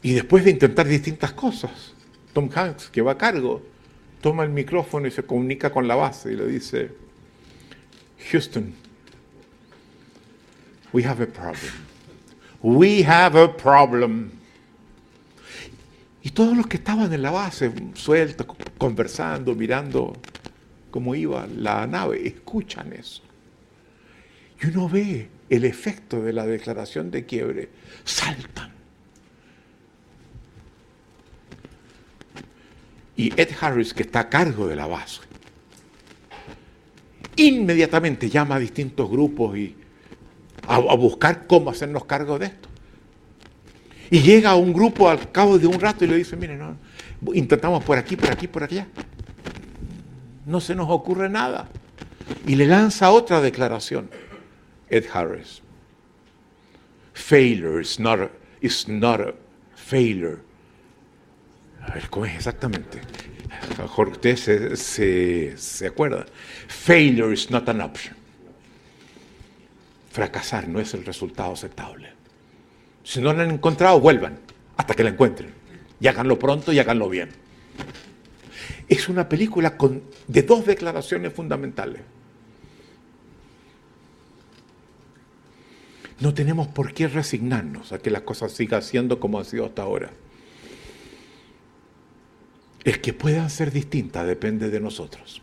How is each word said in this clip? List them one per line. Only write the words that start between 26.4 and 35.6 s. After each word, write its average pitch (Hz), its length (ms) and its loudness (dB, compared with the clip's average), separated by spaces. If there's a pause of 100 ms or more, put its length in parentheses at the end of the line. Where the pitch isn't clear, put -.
declaración 113 640 -8
de 131 160 -8
quiebre. - 440 -8 (340)
Saltan. - 680 -8 (4000)
Y - 240 -2
Ed 165 100 2 (100)
Harris, 123 340 -2
que 107 100 -6
está 117 180 -2
a - 80 -4
cargo 135 380 0
de 78 80 -4
la 73 100 -8
base, - 360 -10 (2250)